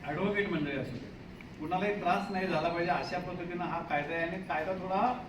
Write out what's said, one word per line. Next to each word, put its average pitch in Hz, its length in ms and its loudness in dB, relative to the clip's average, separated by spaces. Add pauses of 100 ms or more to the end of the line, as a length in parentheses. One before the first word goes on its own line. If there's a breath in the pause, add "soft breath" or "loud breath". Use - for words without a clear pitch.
ॲडव्होकेट 196 420 2
मंडळी 147 280 0
असू 123 160 -4
दे, - 140 -8 (540)
कुणालाही 185 400 2
त्रास 190 320 2
नाही 185 140 0
झाला 170 220 2
पाहिजे, 175 240 2
अशा 180 260 0
पद्धतीनं 175 460 -4
हा 160 140 0
कायदा 151 360 0
आहे. 165 140 2
आणि 190 140 -4
कायदा 160 300 0
थोडा 190 560 2